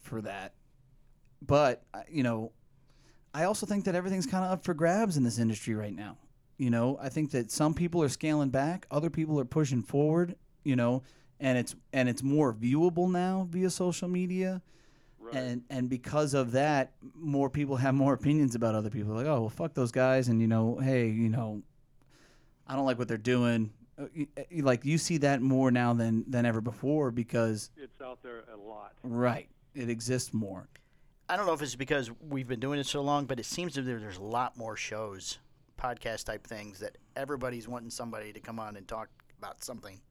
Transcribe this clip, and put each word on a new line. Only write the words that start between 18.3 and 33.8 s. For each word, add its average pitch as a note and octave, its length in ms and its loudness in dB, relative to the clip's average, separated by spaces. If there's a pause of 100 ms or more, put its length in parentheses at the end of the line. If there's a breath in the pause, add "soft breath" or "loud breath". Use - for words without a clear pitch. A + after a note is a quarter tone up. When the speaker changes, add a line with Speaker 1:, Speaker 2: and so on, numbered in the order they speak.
Speaker 1:
about A2+ 200 2
other G#2+ 160 0
people. G#2 240 -2
Like, B2 120 0
"Oh, D3 140 2
well, A2+ 80 0
fuck E3 260 -4
those B2 160 0
guys," C3 380 4
and, A2+ 120 4
you A2+ 60 6
know, A2+ 320 4
"Hey, C3 300 2
you A2 220 2
know, A2 320 -2 (1040 soft breath)
I C3 100 -6
don't C#3 80 0
like B2+ 140 2
what A#2+ 100 -2
they're A#2 80 -2
doing." A#2 560 2 (260)
Uh, C#3+ 80 -10 (100)
y-, D3 100 -4 (100)
y-, D#3+ 260 -8
like, B2+ 220 4
you D#3 140 2
see E3 200 0
that C#3 220 4
more C3 300 4
now A#2+ 240 4
than, A2+ 340 2
than B2 160 2
ever A2+ 160 2
before C3 500 0
because A2+ 640 0
Speaker 2:
It's - 260 -20
out B2+ 200 -14
there A#2 300 -14
a G#2+ 40 -16
lot. G#2 360 -16 (100)
Speaker 1:
Right. A#2+ 460 0 (260)
It B2 140 -6
exists A#2+ 460 -4
more. G2 340 -6 (600)
Speaker 3:
I F3+ 80 0
don't G3+ 100 0
know E3+ 80 2
if D3 80 -6
it's C#3 140 -8
because C3 340 -2 (180)
we've C3 200 -4
been A#2+ 120 -4
doing C#3+ 180 -2
it C3+ 80 -4
so C#3+ 160 -2
long, C#3+ 220 0
but B2 160 -4
it - 60 -10
seems F3 280 -6
to C#3 80 -4